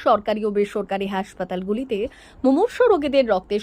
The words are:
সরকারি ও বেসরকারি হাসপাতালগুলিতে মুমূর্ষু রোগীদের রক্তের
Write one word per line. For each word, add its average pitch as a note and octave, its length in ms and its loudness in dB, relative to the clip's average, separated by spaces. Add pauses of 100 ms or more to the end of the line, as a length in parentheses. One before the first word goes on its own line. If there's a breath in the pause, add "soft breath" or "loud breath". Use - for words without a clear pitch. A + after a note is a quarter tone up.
সরকারি G#3+ 400 0
ও G#3+ 60 -2
বেসরকারি G3+ 560 -2
হাসপাতালগুলিতে G3 1000 -6 (360 loud breath)
মুমূর্ষু D#4 400 2
রোগীদের C#4 440 2
রক্তের G#3 340 0